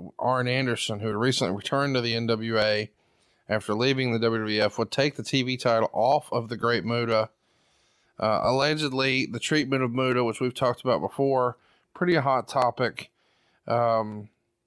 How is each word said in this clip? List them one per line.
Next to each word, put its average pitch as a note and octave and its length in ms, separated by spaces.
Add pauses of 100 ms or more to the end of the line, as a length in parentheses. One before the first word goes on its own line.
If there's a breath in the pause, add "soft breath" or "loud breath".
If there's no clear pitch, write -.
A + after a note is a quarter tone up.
(180)
Arn B2 300
Anderson, B2 520
who A2 80
had G#2+ 80
recently A2+ 400
returned C#3 380
to B2+ 60
the A#2 140
N A#2 120
W A2+ 320
A G#2+ 320 (580)
after G#2 260
leaving B2+ 380
the A#2 60
W A2+ 220
W G#2+ 220
F, G#2 160
would A2+ 120
take C#3+ 260
the - 60
T C3+ 200
V B2+ 140
title A2+ 360
off C#3 400
of A#2 160
the A2+ 80
Great A2+ 280
Muta. A2+ 460 (880)
Uh, G#2+ 260
allegedly, C3+ 840
the A2+ 140
treatment C3+ 420
of B2 100
Muta, B2+ 320
which A2+ 160
we've B2+ 140
talked B2 280
about A#2 180
before, B2+ 560 (380 soft breath)
pretty F3 200
hot C3+ 320
topic. B2 640 (560)
Um, A2 640 (380)